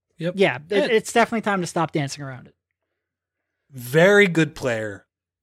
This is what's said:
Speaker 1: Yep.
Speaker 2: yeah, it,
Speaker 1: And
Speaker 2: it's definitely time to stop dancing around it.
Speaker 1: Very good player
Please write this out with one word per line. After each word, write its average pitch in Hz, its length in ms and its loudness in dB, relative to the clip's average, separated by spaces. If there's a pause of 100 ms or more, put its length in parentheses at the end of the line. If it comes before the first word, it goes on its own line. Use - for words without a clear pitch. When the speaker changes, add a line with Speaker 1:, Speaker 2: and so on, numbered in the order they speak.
(180)
Speaker 1:
Yep. 175 180 -6
Speaker 2:
yeah, 165 200 2 (120)
it, 190 40 -8 (100)
Speaker 1:
And 254 100 -2
Speaker 2:
it's 220 200 -2
definitely 233 300 0
time 202 200 -2
to 165 40 -6
stop 160 260 -4
dancing 147 300 -6
around 131 260 -16
it. - 60 -20 (1160)
Speaker 1:
Very 160 560 4
good 160 280 0
player 110 520 -6 (360)